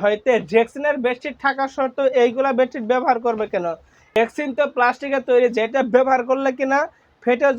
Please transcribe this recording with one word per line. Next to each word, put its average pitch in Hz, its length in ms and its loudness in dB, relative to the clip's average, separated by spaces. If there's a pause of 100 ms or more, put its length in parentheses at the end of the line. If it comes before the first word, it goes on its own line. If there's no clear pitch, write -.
হয়, 208 220 2
তে 254 80 2 (220)
রেক্সিনের 277 400 0 (100)
বেডশিট 254 300 -6 (100)
থাকা 269 200 -2 (100)
সত্ত্বেও 269 320 -2 (160)
এইগুলা 254 260 0 (100)
বেডশিট 254 320 -2
ব্যবহার 254 340 2
করবে 220 280 -2
কেন? 180 120 -2 (500)
রেক্সিন 233 420 -2
তো 294 60 2 (120)
প্লাস্টিকের 247 540 0
তৈরি, 247 180 4 (100)
যেটা 226 220 -2 (140)
ব্যবহার 262 360 4
করলে 269 200 0 (100)
কিনা 269 200 0 (440)
ফেটে 247 360 2